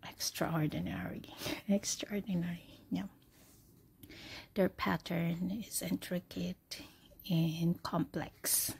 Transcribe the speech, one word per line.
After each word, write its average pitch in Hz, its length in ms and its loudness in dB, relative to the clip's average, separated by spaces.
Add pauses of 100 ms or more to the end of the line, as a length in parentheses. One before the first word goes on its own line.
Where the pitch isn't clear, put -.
extraordinary. 165 1160 0 (220)
<laughs> - 220 -4
Extraordinary. 190 1120 0 (100)
Yeah. 185 140 0 (1500)
Their 185 140 6
pattern 175 1000 2
is - 160 -4
intricate 180 1000 -4 (460)
and 165 540 4
complex. - 960 0